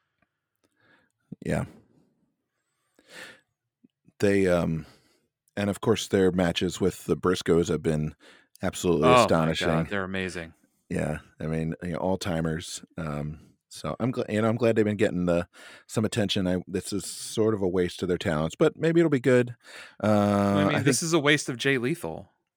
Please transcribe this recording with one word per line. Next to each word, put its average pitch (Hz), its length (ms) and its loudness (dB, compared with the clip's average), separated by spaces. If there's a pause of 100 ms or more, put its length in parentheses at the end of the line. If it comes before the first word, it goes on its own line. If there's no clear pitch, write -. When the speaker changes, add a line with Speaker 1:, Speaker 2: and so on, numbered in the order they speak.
(1500)
Speaker 1:
Yeah. 80 200 -4 (2500)
They, 98 280 4
um, 85 380 0 (720)
and 101 120 -2
of 95 120 -6
course - 260 0
their 95 240 6
matches 87 480 0
with 90 260 0
the 82 120 0
Briscoes 85 500 2
have 80 160 -2
been 78 320 -2 (480)
absolutely 87 460 2
Speaker 2:
Oh - 20 8
my 120 160 6
God, 82 220 4
Speaker 1:
astonishing. 82 400 0
Speaker 2:
they're 101 140 -4
amazing. 90 500 -8 (360)
Speaker 1:
Yeah, 78 300 -4 (200)
I 78 80 -6
mean, 80 360 -2
you 87 80 -6
know, 76 60 -6
all-timers. 82 840 -4 (160)
Um, 76 420 -8 (280)
so - 320 -10
I'm 120 140 -2
gl-, - 180 -6
you 107 100 0
know, 113 60 2
I'm 113 80 2
glad 113 220 2
they've 107 80 4
been 107 100 0
getting 90 300 0
the, 87 220 0 (380)
some 110 200 -2
attention. 101 420 -2
I, 90 180 0
this 92 280 -6
is 95 120 -4
sort - 480 -2
of 98 80 -4
a 95 60 0
waste 90 360 -2
of 90 40 -2
their 87 100 0
talents, 80 380 -2
but 156 220 2
maybe 165 240 2
it'll 160 80 2
be 139 100 0
good. 123 360 2 (460)
Uh, 104 60 0
Speaker 2:
I 101 560 4
mean, 98 120 2
Speaker 1:
I - 40 0
Speaker 2:
this 120 220 0
Speaker 1:
think 170 60 -6
Speaker 2:
is 160 60 0
a 170 60 2
waste 147 300 2
of 127 80 -6
Jay 139 200 0
Lethal. 113 540 -6 (260)